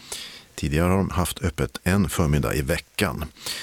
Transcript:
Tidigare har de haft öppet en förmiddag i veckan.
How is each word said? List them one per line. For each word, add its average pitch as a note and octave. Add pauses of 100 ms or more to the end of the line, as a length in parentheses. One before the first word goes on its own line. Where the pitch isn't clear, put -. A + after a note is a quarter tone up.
(540)
Tidigare D#2
har F#2+
de F#2+
haft E2+
öppet -
en F#2+
förmiddag D2
i C#2+
veckan. - (380)